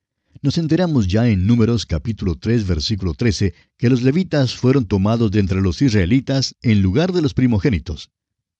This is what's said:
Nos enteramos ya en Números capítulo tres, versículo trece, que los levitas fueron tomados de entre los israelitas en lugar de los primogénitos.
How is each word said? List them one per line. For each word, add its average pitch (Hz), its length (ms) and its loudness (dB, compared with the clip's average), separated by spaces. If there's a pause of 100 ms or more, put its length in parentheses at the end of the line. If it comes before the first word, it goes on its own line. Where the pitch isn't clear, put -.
(420)
Nos 139 160 -2
enteramos 160 520 0
ya 110 180 2
en 95 180 2
Números 117 400 2
capítulo 87 500 -4
tres, 110 300 -2
versículo 92 480 -2
trece, 98 400 -2 (240)
que 120 120 0
los 127 120 2
levitas 139 540 0
fueron 131 300 2
tomados 107 440 0
de 104 120 0
entre 95 180 0
los 95 220 0
israelitas 131 800 0
en 107 200 2
lugar 123 300 0
de 180 100 -2
los 151 120 -2
primogénitos. 113 800 -2 (480)